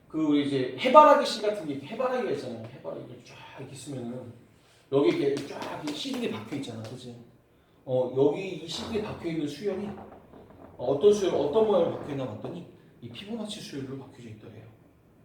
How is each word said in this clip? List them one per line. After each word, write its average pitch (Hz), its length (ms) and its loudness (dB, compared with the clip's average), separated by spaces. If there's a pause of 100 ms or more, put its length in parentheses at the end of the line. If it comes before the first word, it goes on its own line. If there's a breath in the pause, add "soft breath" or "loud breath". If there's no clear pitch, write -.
그 156 160 -2
우리 147 240 4
이제 131 320 0
해바라기 262 460 10
씨 - 160 -4
같은 - 260 -2
게, 135 180 -6
해바라기가 254 460 -4
있잖아요. 117 320 -8 (120)
해바라기가 143 380 -12 (120)
쫙 - 100 -20 (240)
이렇게 135 140 -14
있으면은 127 720 -12 (440 soft breath)
여기 139 180 6
이렇게 294 260 2 (120)
쫙 - 400 -10
이 285 60 -4
시들이 240 380 -4
박혀 156 260 -8
있잖아, 113 260 -8
그치? 120 320 -12 (720 soft breath)
어, 127 320 0
여기 165 460 2
이 165 40 -12
시들이 226 340 -4
박혀 - 280 -8
있는 156 180 -2
수열이, 202 400 -4 (880)
어, 123 160 -6
어떤 208 200 8
수열, 175 220 2
어떤 214 320 4
모양으로 170 320 2
박혀 147 120 -10
있나 135 140 -4
봤더니 127 400 -10 (360 loud breath)
이 117 80 -14
피보나치 208 520 -10
수열로 135 380 -10
박혀져 117 300 -18
있더래요. 107 360 -18 (600)